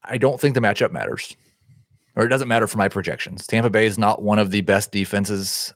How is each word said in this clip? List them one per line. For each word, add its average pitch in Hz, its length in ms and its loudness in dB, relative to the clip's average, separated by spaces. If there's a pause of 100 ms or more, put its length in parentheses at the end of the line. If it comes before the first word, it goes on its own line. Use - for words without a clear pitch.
I - 140 -6
don't 127 240 2
think 139 140 2
the 127 60 2
matchup 107 300 2
matters, - 440 -8 (800)
or 110 100 2
it 117 40 0
doesn't 131 180 0
matter 117 180 4
for 107 140 -4
my 98 100 4
projections. 90 560 -8
Tampa 113 240 2
Bay 107 160 4
is 104 140 0
not 107 240 0
one 104 160 2
of 101 100 2
the 101 120 0
best 95 300 2
defenses 98 840 -4